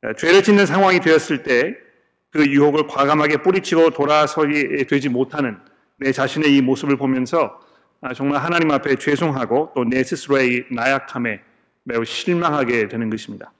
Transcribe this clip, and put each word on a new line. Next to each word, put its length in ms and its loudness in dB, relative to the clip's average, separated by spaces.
아, 120 -6
죄를 300 4
짓는 220 6
상황이 340 2
되었을 440 2
때 400 -2
그 180 2
유혹을 400 2
과감하게 560 0
뿌리치고 480 2
돌아서게 960 0
되지 200 -2
못하는 480 -2
내 140 -2
자신의 440 0
이 60 4
모습을 360 0
보면서, 600 -2
아, 120 -8
정말 280 -4
하나님 300 0
앞에 240 0
죄송하고 800 -2
또 80 -2
내 200 -2
스스로의 680 -2
나약함에 680 -4
매우 200 -2
실망하게 840 -2
되는 220 -6
것입니다. 500 -10